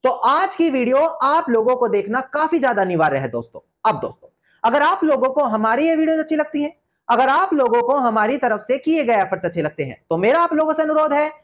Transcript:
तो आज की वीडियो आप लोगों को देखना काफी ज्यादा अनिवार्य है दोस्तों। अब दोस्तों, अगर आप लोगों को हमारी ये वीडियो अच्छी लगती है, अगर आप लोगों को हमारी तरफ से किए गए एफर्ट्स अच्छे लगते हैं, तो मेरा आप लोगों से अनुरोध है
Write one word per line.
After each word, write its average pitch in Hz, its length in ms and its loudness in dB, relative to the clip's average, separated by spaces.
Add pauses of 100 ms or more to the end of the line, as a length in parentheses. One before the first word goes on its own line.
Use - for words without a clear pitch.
तो 262 60 4
आज 285 440 0
की 339 160 0
वीडियो 254 280 0
आप 269 520 0
लोगों 233 260 2
को 240 120 0
देखना 208 320 -2 (120)
काफी 311 260 0
ज्यादा 240 240 0
अनिवार्य 156 360 0
है 135 120 -4
दोस्तों। 117 300 -10 (240)
अब 214 160 0
दोस्तों, - 280 -12 (360)
अगर 247 180 2
आप 349 220 0
लोगों 262 260 2
को 285 160 0
हमारी 220 420 0
ये 330 80 2
वीडियो 320 220 0
अच्छी 311 180 -2
लगती 302 260 -2
है, 311 120 -6 (340)
अगर 247 200 2
आप 320 260 2
लोगों 247 280 2
को 254 160 0
हमारी 226 400 0
तरफ 220 300 -2
से 269 100 -2
किए 311 260 0
गए 233 120 2
एफर्ट्स 185 280 -2
अच्छे 170 180 -4
लगते 151 220 -4
हैं, 127 260 -12
तो 165 60 0
मेरा 233 240 2
आप 339 140 0
लोगों 311 200 0
से 311 80 -2
अनुरोध 311 300 0
है 302 180 0 (140)